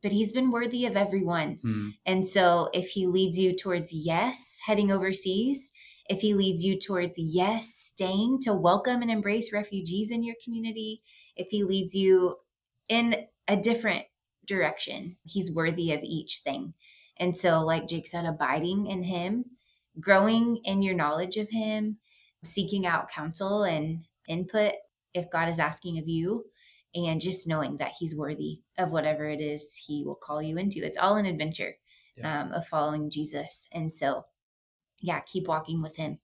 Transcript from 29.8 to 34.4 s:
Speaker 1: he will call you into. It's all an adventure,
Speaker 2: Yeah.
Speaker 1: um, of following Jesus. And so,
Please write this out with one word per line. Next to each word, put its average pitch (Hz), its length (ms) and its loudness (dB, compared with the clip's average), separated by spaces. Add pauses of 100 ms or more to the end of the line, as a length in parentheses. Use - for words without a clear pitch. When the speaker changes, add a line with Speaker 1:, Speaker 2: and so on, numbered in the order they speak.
Speaker 1:
he 147 180 -4
will 143 100 -6
call 151 280 -6
you 156 160 -4
into. 196 260 -2
It's - 140 -6
all 196 180 4
an 208 80 2
adventure, 160 520 -4 (420)
Speaker 2:
Yeah. 147 240 -4
Speaker 1:
um, - 100 -8
of 160 140 -4
following 151 420 -2
Jesus. 147 640 -8
And 160 220 -6
so, 139 320 -2 (760)